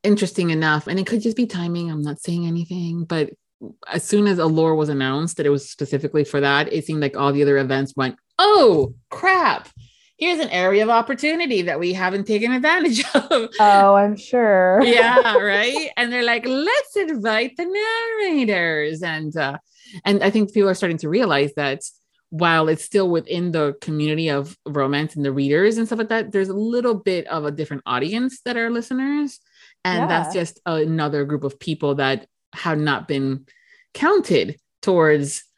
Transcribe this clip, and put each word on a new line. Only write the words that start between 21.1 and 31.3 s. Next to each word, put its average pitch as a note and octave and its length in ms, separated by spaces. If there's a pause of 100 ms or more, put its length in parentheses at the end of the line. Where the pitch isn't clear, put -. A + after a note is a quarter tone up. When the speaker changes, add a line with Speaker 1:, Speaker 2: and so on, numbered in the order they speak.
Speaker 1:
that C#3 260 (480)
while E3 380
it's D#3 160
still G3 260
within E3+ 420
the D3 300
community D3+ 480
of C#3+ 280 (100)
romance C#3+ 480
and D3 80
the C#3 80
readers D3+ 460
and A3+ 100
stuff A#3 120
like A3 100
that, A3+ 240
there's F#3+ 160
a F#3+ 40
little A#3 420
bit F#3 320
of D3+ 180
a D3 60
different D3 340
audience G#3 580
that A#3+ 140
are A#3 120
listeners. C4 680 (460)
And F3 240
that's E3 260
Speaker 2:
Yeah. F3 60
Speaker 1:
just - 240
another D#3 580
group C#3+ 220